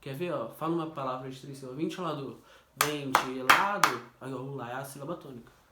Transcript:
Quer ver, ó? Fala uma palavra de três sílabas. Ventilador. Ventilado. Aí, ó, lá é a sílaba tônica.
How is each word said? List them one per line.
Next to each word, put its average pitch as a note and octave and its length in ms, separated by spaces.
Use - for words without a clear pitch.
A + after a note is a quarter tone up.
Quer C3+ 140
ver, E3+ 180
ó? B2 160
Fala D#3+ 260
uma D#3+ 160
palavra C3 400
de C3 100
três C#3 180
sílabas. C3 200
Ventilador. D#3 580
Ventilado. C3+ 1160
Aí, C3 120
ó, B2+ 60
lá A#2+ 160
é B2 40
a C3+ 100
sílaba C#3+ 320
tônica. B2+ 360